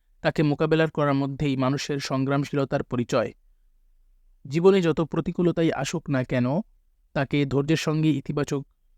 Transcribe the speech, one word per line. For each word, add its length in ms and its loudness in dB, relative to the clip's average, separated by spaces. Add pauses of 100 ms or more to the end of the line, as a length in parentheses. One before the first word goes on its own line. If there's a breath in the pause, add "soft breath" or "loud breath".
(220)
তাকে 220 0
মোকাবেলা 440 2
করার 260 0
মধ্যেই 440 -2
মানুষের 420 -2
সংগ্রামশীলতার 840 -2
পরিচয়। 500 -2 (1120)
জীবনে 340 4
যত 200 2
প্রতিকূলতাই 720 0
আসুক 380 -6
না 140 0
কেন, 380 -2 (520)
তাকে 320 0
ধৈর্যের 320 0
সঙ্গে 320 0
ইতিবাচক 580 -4 (300)